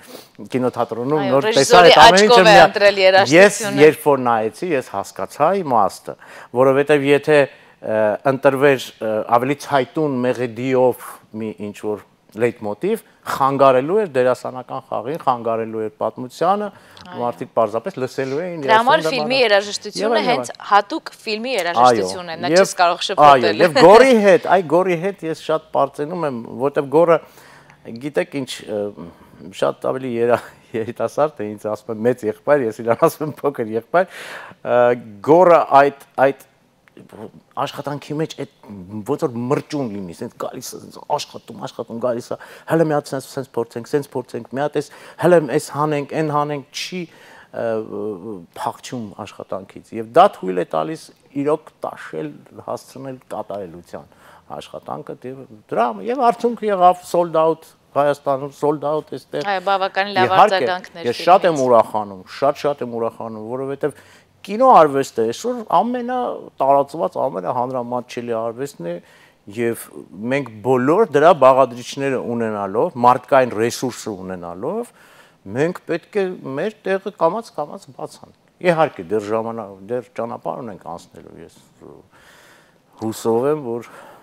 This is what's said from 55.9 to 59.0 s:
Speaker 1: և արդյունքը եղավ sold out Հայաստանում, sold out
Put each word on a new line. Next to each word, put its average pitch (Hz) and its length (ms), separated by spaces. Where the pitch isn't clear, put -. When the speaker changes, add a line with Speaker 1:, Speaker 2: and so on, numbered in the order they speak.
Speaker 1:
և 240 320
արդյունքը 226 400
եղավ 180 320
sold 175 320
out 160 360
Հայաստանում, 139 580
sold 147 320
out 151 300